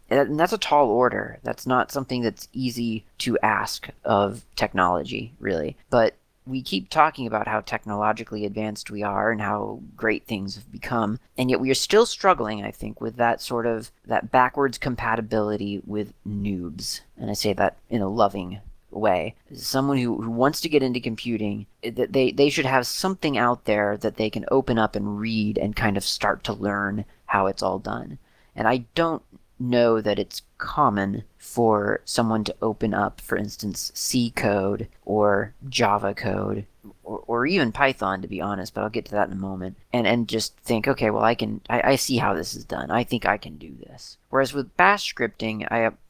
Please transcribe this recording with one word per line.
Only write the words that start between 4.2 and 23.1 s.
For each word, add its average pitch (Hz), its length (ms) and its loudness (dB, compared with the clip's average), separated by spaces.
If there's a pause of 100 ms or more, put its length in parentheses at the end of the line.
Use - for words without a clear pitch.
technology, 92 840 0
really. 78 380 -4 (100)
But 117 280 4 (280)
we 131 160 -6
keep 190 300 -6
talking 151 360 2
about 107 220 -2
how 107 140 0
technologically 107 840 -2
advanced 107 460 -6
we 104 120 -8
are 104 300 2
and 107 80 -2
how 104 400 -4 (160)
great - 300 -2
things 98 300 -6
have - 140 -20
become, 113 480 -4 (200)
and 127 100 0
yet 127 120 0
we 131 100 0
are 131 40 4
still 220 300 4
struggling, 110 580 -2
I 107 100 -8
think, - 280 -12
with 113 160 -6
that 117 240 2
sort 117 240 -4
of, 113 260 -2 (140)
that 113 260 0
backwards 127 460 4
compatibility 110 1120 -2
with 104 260 -6 (160)
noobs. 95 720 -6 (160)
And 110 140 -6
I 104 40 -2
say 101 200 0
that - 240 0 (100)
in 110 140 0
a 95 60 0
loving 101 520 0 (320)
way. 92 440 0 (180)
Someone 135 440 0
who, 120 220 0
who 113 120 -4
wants 131 280 2
to 170 80 -4
get 147 140 6
into 123 160 0
computing, 107 680 -4 (200)
eh, 117 80 -6
that 117 200 -2
they, 131 200 4
they 143 180 6
should 143 160 0
have 131 220 2
something 170 500 -2